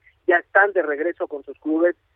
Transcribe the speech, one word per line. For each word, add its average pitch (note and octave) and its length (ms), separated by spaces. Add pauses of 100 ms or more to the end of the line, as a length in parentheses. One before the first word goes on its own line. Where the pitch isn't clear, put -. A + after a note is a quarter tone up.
(280)
ya F3 80
están G3 360
de F#3+ 100
regreso D#3 440
con C#3+ 180
sus C3+ 140
clubes E3 380 (200)